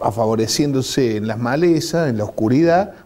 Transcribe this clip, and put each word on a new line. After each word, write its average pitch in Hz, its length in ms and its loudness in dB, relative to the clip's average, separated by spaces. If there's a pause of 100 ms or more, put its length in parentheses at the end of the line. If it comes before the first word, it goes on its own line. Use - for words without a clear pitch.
(120)
favoreciéndose 113 1040 0
en 107 100 -4
las 113 120 -6
malezas, 156 720 0
en 110 80 -2
la 104 60 -2
oscuridad, 165 680 2 (140)